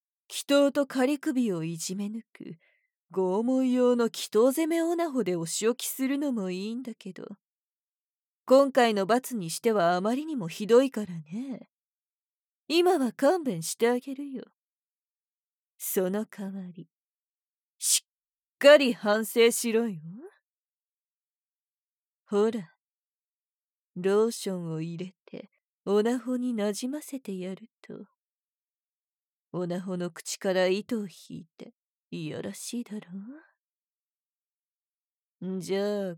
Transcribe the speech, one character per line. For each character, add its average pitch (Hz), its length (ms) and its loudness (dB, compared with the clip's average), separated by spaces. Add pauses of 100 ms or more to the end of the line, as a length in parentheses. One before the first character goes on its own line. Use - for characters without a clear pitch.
(280)
祈 - 200 -10
祷 285 240 6
と 285 160 0
仮 269 320 0
首 247 340 0
を 160 100 -2
い 165 140 -6
じ 185 180 -8
め 202 120 -6
抜 226 140 -8 (120)
く、 - 240 -16 (560)
拷 185 300 0
問 262 280 2
用 247 240 6
の 240 100 2
祈 - 260 -6
祷 226 160 6
攻 320 180 2
め 330 160 0
オ 339 140 0
ナ 339 160 -2
ホ 254 120 0
で 180 120 0
お 165 100 -4
仕 196 220 -2
置 240 180 -2
き - 20 -6
す 262 200 -4
る 277 100 0
の 285 140 -2
も 196 180 -4
い 190 220 -6
い 233 40 -8
ん 254 60 -8
だ 240 140 -12
け - 180 -16
ど、 - 240 -14 (1080)
今 269 260 8
回 233 240 4
の 196 100 0
罰 247 300 0
に 170 160 -6
し - 80 -8
て 226 120 0
は 180 240 2
あ 180 60 -2
ま 220 140 0
り 294 100 -6
に 320 100 -8
も 190 120 -6
ひ 202 180 -8
ど 233 160 8
い 269 80 0
か 214 160 -6
ら 180 80 -12
ね。 185 560 -12 (1000)
今 349 300 4
は 254 140 2
勘 320 320 2
弁 185 180 -4
し - 140 -6
て 226 120 2
あ 247 120 2
げ 262 160 -10
る 285 160 -12
よ。 254 140 -12 (1300)
そ 185 320 -4
の 208 160 -4
代 196 260 -14
わ 190 120 -12 (100)
り、 170 160 -18 (880)
し - 260 0
っ - 40 -20 (500)
か 294 200 10
り 254 180 4
反 214 320 0
省 233 240 6
し 233 200 -4
ろ 233 160 0
よ。 185 120 -8 (2250)
ほ 208 240 2
ら、 220 240 -8 (1200)
ロ 196 320 2
ー 233 40 -2
シ - 180 -8
ョ 185 80 -6
ン 170 140 -8
を 160 100 -6
入 170 160 -8
れ 185 160 -12 (120)
て、 - 240 -18 (360)
オ 208 180 2
ナ 240 160 0
ホ 247 180 -6
に 247 160 -4
な 208 180 -2
じ 226 160 -6
ま 294 140 -8
せ - 180 -12
て 196 180 -10
や 185 160 -8
る 220 160 -16 (120)
と、 - 260 -18 (1400)
オ 175 160 -4
ナ 175 140 -4
ホ 180 160 -6
の 175 140 -6
口 - 280 -12
か 190 140 0
ら 185 140 4
糸 208 320 -2
を 208 80 -8
引 - 300 -18
い 165 80 -16 (120)
て、 - 160 -18 (380)
よ 156 300 -8
ろ 196 120 -8
し - 280 -10
い - 20 -10
だ 208 160 -12
ろ - 0 - (2500)
う？ 185 180 -6
じ 180 180 -4
ゃ 202 340 -2
あ、 170 60 -10